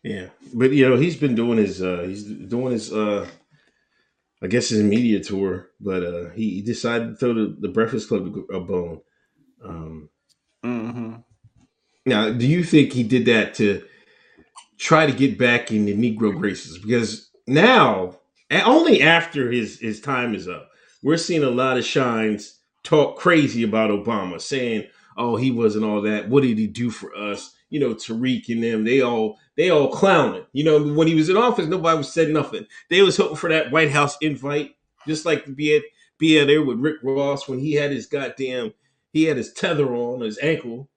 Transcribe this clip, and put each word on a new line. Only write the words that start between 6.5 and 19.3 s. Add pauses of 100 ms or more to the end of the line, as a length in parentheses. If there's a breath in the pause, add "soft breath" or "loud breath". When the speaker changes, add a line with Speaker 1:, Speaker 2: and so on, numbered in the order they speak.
Speaker 1:
he
decided
to
throw
the,
the
Breakfast
Club (160)
a,
a
bone. (600)
Um, (520)
Speaker 2:
Mm-hmm. (920)
Speaker 1:
now,
do
you
think
he
did
that
to (960 soft breath)
try
to
get
back
in
the
Negro
graces?
Because (180)
now, (300)
and
only
after